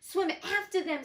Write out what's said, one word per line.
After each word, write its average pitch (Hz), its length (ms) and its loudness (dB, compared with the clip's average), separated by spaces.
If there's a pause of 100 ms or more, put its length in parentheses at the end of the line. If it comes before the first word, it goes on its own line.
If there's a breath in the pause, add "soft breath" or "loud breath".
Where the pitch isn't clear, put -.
Swim 349 300 0 (260)
after 392 260 2
them 294 220 -2